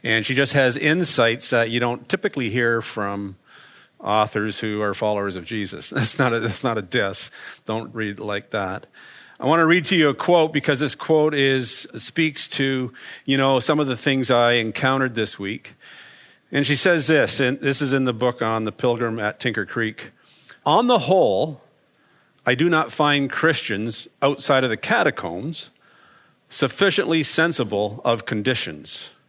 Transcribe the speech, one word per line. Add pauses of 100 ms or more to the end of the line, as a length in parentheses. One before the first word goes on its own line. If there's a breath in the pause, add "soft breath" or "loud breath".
And
she
just
has
insights
that
you
don't
typically
hear
from (640 loud breath)
authors
who
are
followers
of
Jesus.
<laughs>
That's
not
a,
that's
not
a
diss. (340 loud breath)
Don't
read
it
like
that. (520 loud breath)
I
wanna
read
to
you
a
quote
because
this
quote
is,
speaks
to, (340 loud breath)
you
know,
some
of
the
things
I
encountered
this
week. (760 loud breath)
And
she
says
this,
and
this
is
in
the
book
on
the
Pilgrim
at
Tinker
Creek. (540 loud breath)
"On
the
whole, (840 soft breath)
I
do
not
find
Christians (140)
outside
of
the
catacombs (800 soft breath)
sufficiently
sensible
of
conditions. (180)